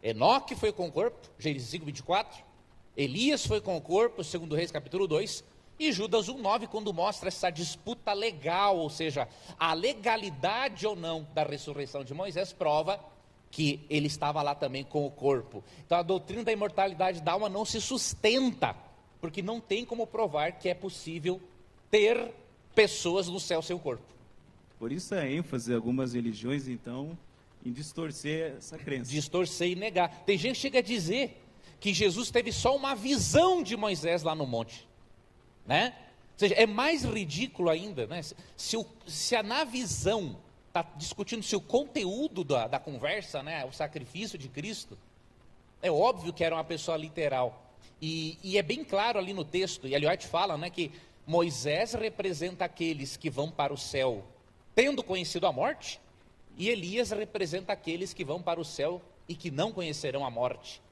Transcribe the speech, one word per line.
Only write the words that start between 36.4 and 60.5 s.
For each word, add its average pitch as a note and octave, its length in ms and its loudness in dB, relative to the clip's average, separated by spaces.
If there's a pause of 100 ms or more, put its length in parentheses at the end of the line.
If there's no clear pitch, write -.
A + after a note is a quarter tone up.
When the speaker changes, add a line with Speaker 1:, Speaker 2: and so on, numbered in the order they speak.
Speaker 1:
é A3 100 10
mais C4 380 0
ridículo F#3+ 680 -2
ainda, D#3+ 380 -2
né? E3 160 -6
Se, - 120 -12 (220)
se - 200 -4
o, G#3+ 80 -4 (200)
se D#3+ 300 -2
a, A3 80 2
na B3 200 0
visão G#3+ 760 -2 (360)
tá E3+ 80 0 (160)
discutindo G3+ 460 -6
se - 120 -2
o F#3+ 60 0
conteúdo A#3+ 840 0
da, C3 220 2
da C3 140 -2
conversa, D3 640 -4
né, D3+ 220 -6
o C3+ 60 -10
sacrifício D#3+ 680 -8
de C3 80 -12
Cristo, D#3+ 500 -10 (840)
é F3 100 2
óbvio E3+ 420 2
que F3 100 0
era E3 120 2
uma D#3 80 -4
pessoa D#3+ 340 -4
literal. D3 760 -2 (300)
E, D#3+ 400 -4
e F#3+ 160 0
é G3 60 4
bem B3 200 -4
claro G#3+ 360 2
ali F#3+ 140 -4
no F3 120 -4
texto, F3 420 -2
e C3 60 -2
Eliot D3 320 2
fala, E3+ 320 0
né, E3+ 120 -6
que E3 220 -4 (360)
Moisés E3 640 2
representa F#3 720 -4
aqueles D#3+ 520 -4
que D#3 120 -4
vão C#3+ 220 -4
para C#3+ 220 0
o C#3 40 -8
céu B2+ 460 -2 (520)
tendo C4+ 280 4
conhecido F#3 440 -2
a E3 40 6
morte, - 480 -2 (580)
e F#3+ 120 0
Elias G#3 420 0
representa F#3+ 640 -4
aqueles F3+ 400 -4
que F3+ 120 -6
vão D#3+ 160 -4
para E3+ 180 -2
o D#3+ 60 -4
céu E3+ 360 -4 (260)
e E3+ 80 -6
que - 160 -8
não E3+ 200 0
conhecerão D3 540 -4
a B2+ 40 -2
morte. A#2+ 520 -4 (100)